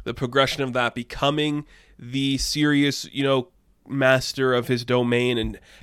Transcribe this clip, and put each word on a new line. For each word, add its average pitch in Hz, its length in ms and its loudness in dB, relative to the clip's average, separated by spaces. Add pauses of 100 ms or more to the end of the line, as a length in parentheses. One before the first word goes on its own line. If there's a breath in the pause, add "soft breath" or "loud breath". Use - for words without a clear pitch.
The 120 120 -6
progression 135 500 0
of 127 80 -4
that 120 240 -2
becoming 147 680 -2 (380 soft breath)
the 135 340 -2
serious, 143 760 0
you 139 100 -4
know, 135 260 0 (400)
master 131 640 2
of 123 140 0
his 120 180 0
domain 123 540 2
and 110 200 -4 (240 loud breath)